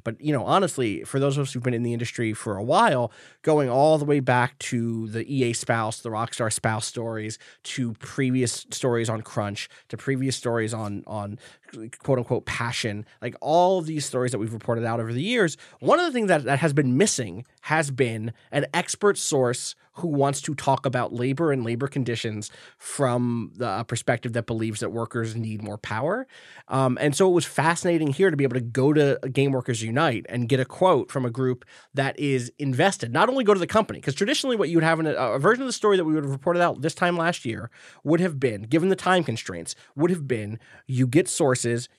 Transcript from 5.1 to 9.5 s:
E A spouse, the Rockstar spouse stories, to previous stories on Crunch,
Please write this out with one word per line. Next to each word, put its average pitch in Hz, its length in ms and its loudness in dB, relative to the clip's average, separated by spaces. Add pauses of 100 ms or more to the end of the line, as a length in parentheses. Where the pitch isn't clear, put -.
E 135 180 2
A 117 40 -2
spouse, 113 460 -2
the 117 100 -8
Rockstar 110 440 -2
spouse 110 340 0
stories, 110 500 -8 (260)
to 120 300 -4
previous 127 800 -2
stories 117 380 0
on 110 120 -4
Crunch, 104 460 -6 (220)